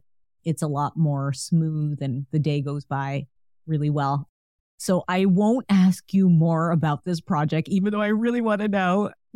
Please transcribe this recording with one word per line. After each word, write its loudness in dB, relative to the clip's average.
it's -2
a -4
lot -4
more 0
smooth -2
and -6
the -2
day 0
goes -6
by -6
really -2
well. -2
So 0
I 0
won't 2
ask 2
you 4
more 4
about 0
this -4
project, -2
even 0
though -2
I 0
really 0
want 0
to -2
know, 0